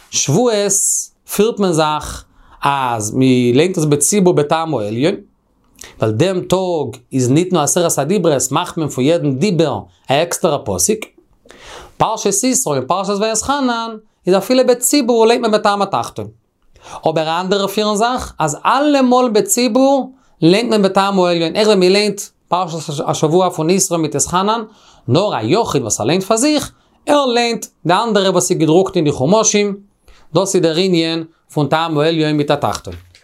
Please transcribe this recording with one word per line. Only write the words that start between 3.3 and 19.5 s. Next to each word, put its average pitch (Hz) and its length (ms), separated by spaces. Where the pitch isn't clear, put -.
לענט 180 240
עס 156 60
בציבור 180 500
בטעם 156 400
העליון, 117 400
ווייל 110 160
דעם 180 260
טאג 175 560
איז 127 180
נישט 165 220
נאר 160 100
עשרת 165 360
הדיברות, 156 540
מאכט 170 240
מען 156 120
פון 127 160
יעדן 147 340
דיבור 151 480
א - 20
עקסטרע 156 520
פסוק. 107 340
פרשת 202 480
יתרו 233 300
און 127 120
פרשת 190 340
ואתחנן, 233 720
איז 180 100
אפילו 254 300
בציבור, 247 600
לענט 240 140
מען 226 120
בטעם 202 300
התחתון. 117 440
אבער 160 320
אנדערע 196 280
פירן 214 280
זיך, 240 420
אז 151 280
אלע 277 360
מאל 247 260
בציבור, 247 840